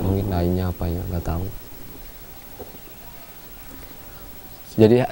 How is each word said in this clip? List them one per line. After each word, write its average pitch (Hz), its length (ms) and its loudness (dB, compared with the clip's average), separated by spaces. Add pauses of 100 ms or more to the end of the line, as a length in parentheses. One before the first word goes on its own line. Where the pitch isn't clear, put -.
mungkin 98 240 2
lainnya 90 480 2
apa 87 160 -2
ya, 85 160 0
nggak 87 160 -2
tahu. 82 220 -2 (3250)
Jadi 117 360 10